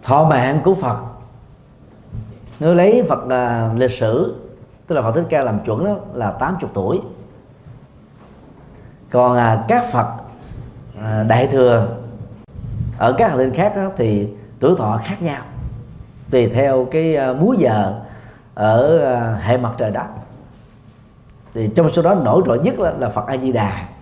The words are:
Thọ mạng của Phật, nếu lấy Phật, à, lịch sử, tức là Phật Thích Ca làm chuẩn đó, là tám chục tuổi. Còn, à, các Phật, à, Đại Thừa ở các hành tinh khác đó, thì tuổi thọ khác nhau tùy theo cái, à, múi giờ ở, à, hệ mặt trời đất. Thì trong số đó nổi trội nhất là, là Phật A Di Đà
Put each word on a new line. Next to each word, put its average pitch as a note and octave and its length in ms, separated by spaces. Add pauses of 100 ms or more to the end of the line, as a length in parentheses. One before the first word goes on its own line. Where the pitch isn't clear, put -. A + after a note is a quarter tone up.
Thọ C#3+ 220
mạng C#3+ 400
của F#3+ 100
Phật, B2 240 (1600)
nếu D#3+ 140
lấy G#3 340
Phật, C3 220
à, A#2+ 460
lịch B2 140
sử, A#2+ 440 (520)
tức E3+ 80
là C#3 80
Phật A2+ 100
Thích E3 160
Ca D3+ 140
làm G#2+ 220
chuẩn A#2 200
đó, G3+ 120 (180)
là A2+ 160
tám E3+ 300
chục C3+ 140
tuổi. G#2+ 260 (2000)
Còn, B2 260
à, A2+ 320
các A#3+ 240
Phật, A#2+ 140 (960)
à, G#2+ 260
Đại A#2+ 180
Thừa B2 420 (1080)
ở A#2 200
các A3+ 100
hành D3 100
tinh C3 160
khác G3+ 220
đó, F#3+ 200
thì G#2+ 320 (320)
tuổi D#3 180
thọ A2 260
khác F#3 180
nhau C#3 200 (880)
tùy B2 180
theo C3 420
cái, D#3+ 260
à, C3 160
múi F#3 260
giờ G#2+ 420 (540)
ở, A#2+ 440 (160)
à, A2+ 280
hệ A#2+ 140
mặt A#2+ 220
trời A2 120
đất. - 160 (1500)
Thì A2 220
trong E3 160
số E3+ 100
đó F3+ 120
nổi D3+ 320
trội - 120
nhất F3 200
là, F3 200
là B2+ 100
Phật A2 180
A C3+ 100
Di C3 160
Đà F#2+ 360 (120)